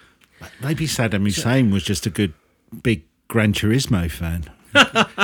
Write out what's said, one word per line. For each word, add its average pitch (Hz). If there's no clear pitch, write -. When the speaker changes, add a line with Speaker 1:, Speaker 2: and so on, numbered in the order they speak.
Speaker 1:
Maybe 156
Saddam 107
Speaker 2:
So 92
Speaker 1:
Hussein 120
was 98
just 98
a -
good 90
big 110
Gran 107
Turismo 107
fan. 82
<laughs> 254